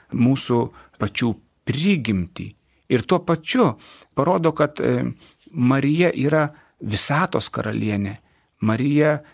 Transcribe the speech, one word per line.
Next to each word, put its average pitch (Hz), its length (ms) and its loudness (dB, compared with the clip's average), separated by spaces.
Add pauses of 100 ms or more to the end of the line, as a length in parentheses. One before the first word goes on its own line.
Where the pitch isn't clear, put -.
(120)
mūsų 123 460 2 (400)
pačių 113 320 -2 (340)
prigimtį. 131 840 -2 (420)
Ir 120 160 2
tuo 180 180 2
pačiu 170 480 0 (420)
parodo, 160 380 0
kad, 151 280 -2
e, 123 320 -2 (380)
Marija 135 600 2
yra 151 380 0 (280)
visatos 143 680 -2
karalienė. 107 720 -4 (440)
Marija 147 580 2 (140)